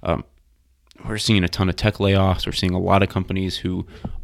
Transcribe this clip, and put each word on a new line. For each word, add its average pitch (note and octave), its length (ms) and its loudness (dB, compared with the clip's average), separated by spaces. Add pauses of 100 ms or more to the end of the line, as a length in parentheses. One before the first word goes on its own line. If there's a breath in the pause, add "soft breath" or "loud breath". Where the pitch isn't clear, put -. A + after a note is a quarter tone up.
um, F2 220 -2 (800)
we're G#2+ 100 -4
seeing G#2 280 2
a - 20 0
ton F#2 220 0
of F2 80 -2
tech - 180 0
layoffs. G2 500 2
We're - 60 -4
seeing F2+ 220 0
a F2+ 60 0
lot F#2+ 240 4
of F#2+ 60 0
companies F#2+ 500 -2
who F#2 280 -4 (360 loud breath)